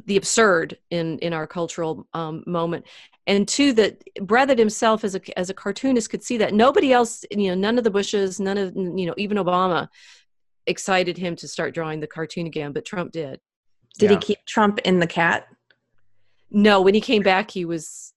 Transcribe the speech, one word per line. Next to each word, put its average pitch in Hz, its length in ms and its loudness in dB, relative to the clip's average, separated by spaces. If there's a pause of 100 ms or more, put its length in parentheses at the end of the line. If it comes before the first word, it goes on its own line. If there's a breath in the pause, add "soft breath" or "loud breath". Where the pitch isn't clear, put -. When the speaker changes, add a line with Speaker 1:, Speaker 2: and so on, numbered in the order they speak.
Speaker 1:
the 202 100 2
absurd 185 640 2 (120)
in, 165 280 -4
in 170 160 -4
our 156 120 -6
cultural, 165 680 -6
um, 160 320 -8
moment. 170 400 -4 (400 loud breath)
And 202 220 2
two, 277 260 2
that 214 280 2 (180)
Breathitt 240 380 2
himself 220 440 2
as 190 120 -4
a, - 240 -10
as 180 100 -4
a 190 60 -8
cartoonist 226 560 -2
could - 120 -8
see 247 160 -4
that. 190 140 0
Nobody 262 400 4
else, 240 380 2
you 202 180 0
know, 180 60 0
none 208 240 0
of 233 60 2
the 226 60 0
Bushes, 196 480 0
none 196 200 -2
of, 190 180 -4
you 180 300 -2
know, 165 100 -4
even 208 220 -2
Obama 180 500 0 (800 soft breath)
excited 185 500 -2
him 175 200 -6
to 151 120 -16
start 165 240 -6
drawing 156 280 -6
the 151 60 -8
cartoon 160 400 -8
again, 147 280 -8
but 151 100 -8
Trump 180 280 -8
did. 143 280 -10 (580)
Speaker 2:
Did - 120 6
Speaker 3:
Yeah. 202 80 6
Speaker 2:
he 165 80 -8
keep 208 200 -2
Trump 208 340 2
in 185 180 4
the 170 80 2
cat? 170 400 0 (1040)
Speaker 1:
No, 208 320 6
when 196 100 6
he 214 80 4
came 214 220 2
back, 196 280 2
he 185 140 -6
was, - 520 -10